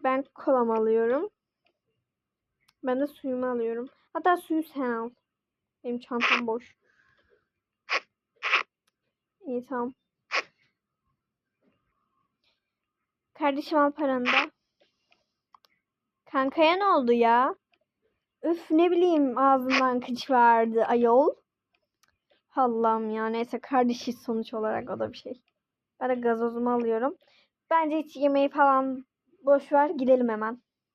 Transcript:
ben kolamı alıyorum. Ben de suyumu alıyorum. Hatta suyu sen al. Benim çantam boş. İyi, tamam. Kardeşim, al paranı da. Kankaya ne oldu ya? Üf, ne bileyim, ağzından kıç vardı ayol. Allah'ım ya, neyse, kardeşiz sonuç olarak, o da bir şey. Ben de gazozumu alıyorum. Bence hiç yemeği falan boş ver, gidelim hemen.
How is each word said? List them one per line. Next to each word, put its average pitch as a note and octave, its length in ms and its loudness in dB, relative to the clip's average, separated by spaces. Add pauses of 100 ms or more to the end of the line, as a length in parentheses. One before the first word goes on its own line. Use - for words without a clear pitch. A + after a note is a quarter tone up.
ben C4+ 200 -2 (100)
kolamı A#3+ 400 0
alıyorum. A3+ 540 0 (1500)
Ben B3+ 180 -2
de D4 60 0
suyumu B3+ 400 -6
alıyorum. A#3+ 420 -6 (240)
Hatta F4 240 0
suyu D#4+ 260 -4
sen C4+ 280 -6
al. A#3 200 -6 (720)
Benim A#3+ 140 -6
çantam A#3+ 480 -4
boş. A3+ 300 -8 (2750)
İyi, B3 200 -8
tamam. B3 280 -8 (3500)
Kardeşim, D4 440 -2
al C#4+ 140 2
paranı C4 340 -4
da. C4 240 -2 (1700)
Kankaya D#4 520 0
ne G4+ 100 -2
oldu C#4+ 260 2
ya? A#3+ 420 4 (880)
Üf, E4+ 280 -4
ne E4+ 200 4
bileyim, D#4+ 480 2
ağzından C4 640 2
kıç B3 300 -8
vardı A3+ 540 4
ayol. A#3+ 500 4 (1200)
Allah'ım A3+ 540 0
ya, A3 160 -4
neyse, A#3 320 -6
kardeşiz B3 640 -2
sonuç A3+ 320 -6
olarak, A3+ 360 -6
o G3+ 80 -8
da A3 140 -6
bir - 60 -18
şey. - 240 -16 (580)
Ben B3+ 100 -4
de B3+ 40 0
gazozumu A#3 600 -2
alıyorum. A#3 420 -2 (540)
Bence D#4+ 260 0
hiç D4+ 200 -6
yemeği C#4 320 2
falan C4+ 560 2 (380)
boş C#4 300 2
ver, D4 180 4
gidelim B3+ 380 2
hemen. A3 340 -6 (320)